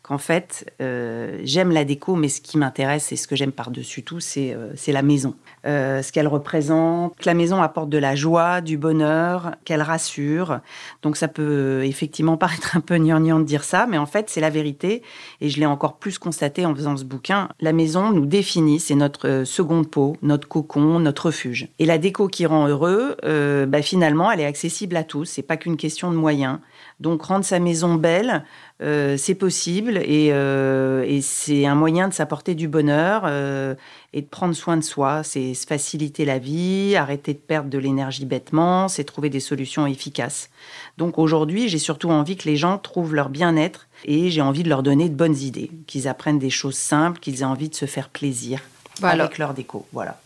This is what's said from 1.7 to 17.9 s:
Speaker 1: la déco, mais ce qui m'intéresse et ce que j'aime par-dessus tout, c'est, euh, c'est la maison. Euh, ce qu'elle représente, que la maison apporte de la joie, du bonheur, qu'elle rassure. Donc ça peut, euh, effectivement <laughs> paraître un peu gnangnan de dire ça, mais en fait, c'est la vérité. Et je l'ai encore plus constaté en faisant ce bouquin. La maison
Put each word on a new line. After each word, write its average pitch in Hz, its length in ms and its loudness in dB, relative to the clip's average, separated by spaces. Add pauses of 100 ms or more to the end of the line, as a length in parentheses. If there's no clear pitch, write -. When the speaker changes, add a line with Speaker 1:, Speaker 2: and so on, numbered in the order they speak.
Speaker 1:
la 156 120 4
déco, 143 320 -2
mais 151 140 2
ce - 100 -6
qui - 200 -2
m'intéresse 143 520 -2
et - 40 -8
ce - 120 -8
que 143 80 -4
j'aime 135 160 0
par-dessus 123 520 -12
tout, 170 160 -12
c'est, 139 340 -6
euh, 113 220 -10
c'est - 160 -2
la 139 100 2
maison. 139 320 4 (320)
Euh, 135 380 0
ce - 80 -10
qu'elle 151 160 2
représente, 160 880 0
que - 100 -16
la 175 80 4
maison 170 260 4
apporte 156 300 0
de 147 80 2
la 139 160 2
joie, 170 480 2
du 160 160 -4
bonheur, 160 800 0 (100)
qu'elle 156 160 0
rassure. 156 760 -2 (420)
Donc 151 160 0
ça 160 100 -2
peut, 151 140 -6
euh, 139 460 0
effectivement 156 500 0
<laughs> - 0 -
paraître 165 400 -2
un 170 40 2
peu 175 180 0
gnangnan 160 400 4
de 156 60 4
dire 143 180 -2
ça, 202 260 2
mais 190 80 0
en 147 80 0
fait, 208 240 -4
c'est 165 120 -4
la 156 100 2
vérité. 156 500 -2 (400)
Et 147 80 0
je 139 100 -2
l'ai 151 60 4
encore 143 320 0
plus 190 220 -8
constaté 165 480 -2
en 151 80 0
faisant 147 220 -2
ce 135 60 -8
bouquin. 139 460 -4 (100)
La 160 140 2
maison 165 380 2